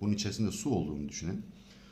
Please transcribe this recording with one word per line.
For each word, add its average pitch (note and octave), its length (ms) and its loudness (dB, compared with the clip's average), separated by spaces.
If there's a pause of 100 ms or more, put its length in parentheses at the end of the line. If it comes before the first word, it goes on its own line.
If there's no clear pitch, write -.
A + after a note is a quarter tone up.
Bunun G#2 120 4
içerisinde G2+ 380 2
su - 180 -2
olduğunu D2+ 400 0
düşünelim. F2+ 340 -4 (480)